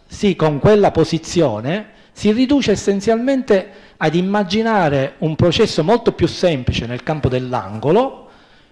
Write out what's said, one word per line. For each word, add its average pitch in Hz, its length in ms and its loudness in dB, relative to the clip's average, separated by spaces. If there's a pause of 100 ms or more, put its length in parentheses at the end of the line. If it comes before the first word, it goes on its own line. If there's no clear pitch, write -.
sì, - 300 -2
con 151 220 0
quella 196 320 4
posizione, 156 960 -2 (260)
si - 180 0
riduce 247 420 2
essenzialmente 226 960 0 (260)
ad 160 180 -2
immaginare 190 1040 0
un 160 160 -2
processo 175 480 2
molto 208 300 2
più - 140 0
semplice 147 600 -2
nel 123 160 -8
campo 151 280 -4
dell'angolo, 127 960 -2 (440)